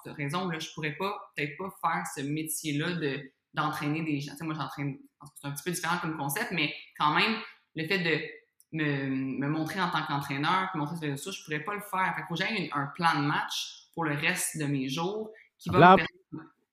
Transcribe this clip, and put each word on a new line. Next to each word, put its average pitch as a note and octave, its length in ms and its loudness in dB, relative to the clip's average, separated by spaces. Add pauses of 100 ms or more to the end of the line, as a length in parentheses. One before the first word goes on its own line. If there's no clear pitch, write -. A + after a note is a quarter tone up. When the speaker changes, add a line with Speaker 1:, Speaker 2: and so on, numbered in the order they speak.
Speaker 1:
tu B2+ 60 -12
as - 40 -12
raison, D#3+ 340 -2
là, D#3+ 100 -2
je D#3 160 -8
pourrais D3+ 240 -4
pas, G3+ 180 -2 (200)
peut-être D3 220 -4
pas F#3+ 120 -6 (120)
faire F3 220 0 (120)
ce D3 60 -6
métier-là D#3 720 -2
de, D3 260 -2 (340)
d'entraîner D3+ 500 0
des D3 160 0
gens. C#3+ 120 -8
Tu - 80 -12
sais, E3 60 -8
moi, D#3 100 -4
j'entraîne, C#3 420 -4 (380)
c'est - 120 -12
un C#3 40 -4
petit C#3+ 120 -10
peu F3+ 80 -2
différent E3+ 300 -2
comme D#3 160 -4
concept, D3+ 340 -4
mais D#3 220 0 (240)
quand D3+ 180 4
même, G#3+ 200 4 (400)
le D#3+ 120 -4
fait G3 120 2
de D#3+ 200 2 (540)
me, C#3+ 360 0 (300)
me C#3+ 80 0
montrer D#3+ 340 0
en F3 100 2
tant D#3 160 0
qu'entraîneur, D3+ 640 0
puis D#3+ 80 -4
montrer D3 160 -2
ce E3 100 -8
réseau, C#3+ 260 -4
je - 120 -10
pourrais D3+ 200 -4
pas G#3 120 -4
le G3+ 60 -6
faire. F#3 340 0
Fait D#3+ 60 -6
qu'il D3 80 -8
faut E3+ 60 -6
que E3 40 -2
j'aille G3+ 260 -2
une, - 80 -6
un C#3+ 220 -2
plan D#3+ 260 4
de C#3+ 60 2
match - 640 -4
pour E3 120 -2
le D3 100 2
reste E3 440 0
de D3 60 0
mes C#3 240 0
jours G3 400 -4 (300)
qui F#3 100 -6
va F3+ 80 4
Speaker 2:
Plan E3+ 140 12
Speaker 1:
me G3 60 12
permettre, - 560 -4 (180)